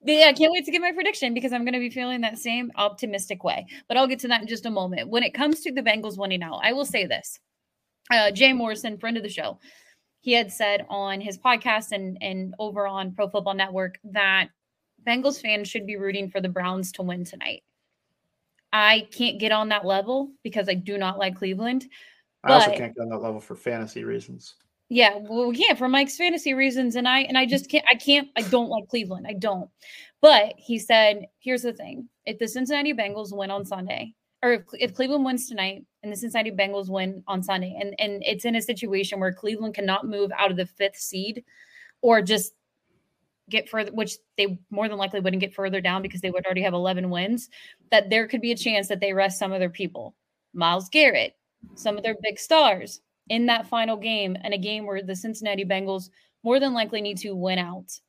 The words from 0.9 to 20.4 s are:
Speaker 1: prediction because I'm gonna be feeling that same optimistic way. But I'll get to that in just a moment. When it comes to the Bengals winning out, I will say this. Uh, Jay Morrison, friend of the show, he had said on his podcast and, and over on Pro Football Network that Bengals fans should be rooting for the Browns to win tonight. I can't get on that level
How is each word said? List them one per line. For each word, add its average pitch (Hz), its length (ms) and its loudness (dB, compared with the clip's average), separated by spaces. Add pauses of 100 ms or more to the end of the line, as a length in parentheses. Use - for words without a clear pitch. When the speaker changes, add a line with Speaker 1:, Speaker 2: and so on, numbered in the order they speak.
Speaker 1:
prediction 339 420 -2
because 240 180 -2
I'm 240 140 -2
gonna 247 140 -2
be 240 100 -4
feeling 247 320 -4
that 226 160 -4
same 240 380 -4
optimistic 202 680 -4
way. - 220 -2 (220)
But 233 100 0
I'll 262 100 4
get 254 120 -2
to 254 100 -6
that 233 120 2
in 220 60 -12
just 226 180 -8
a 233 40 -4
moment. 185 400 -4
When 240 140 0
it - 100 -2
comes 294 280 0
to 330 100 -6
the 254 100 -4
Bengals 214 360 0
winning 190 260 -4
out, 165 200 -8
I 226 100 2
will 277 120 -2
say 196 200 -2
this. - 340 -6 (720)
Uh, 214 200 6
Jay 262 220 6
Morrison, 220 440 -4
friend 226 200 -4
of 214 60 -6
the 208 60 -8
show, - 300 -8 (600)
he 247 100 0
had 233 200 4
said 202 380 0
on 196 320 -4
his 202 160 -8
podcast 233 540 0
and, 190 300 -6
and 190 380 -6
over 202 280 -2
on 190 260 -6
Pro 202 140 0
Football 196 280 -2
Network 190 500 -4
that 190 440 2 (560)
Bengals 254 360 0
fans 208 260 -2
should 202 200 -6
be 208 100 -8
rooting 196 320 -4
for 190 100 -4
the 185 100 -2
Browns 185 440 -4
to - 80 -10
win 180 240 -4
tonight. - 380 -10 (1120)
I 214 380 6
can't 240 280 -2
get 220 120 2
on 214 180 2
that 208 160 0
level 226 460 0 (120)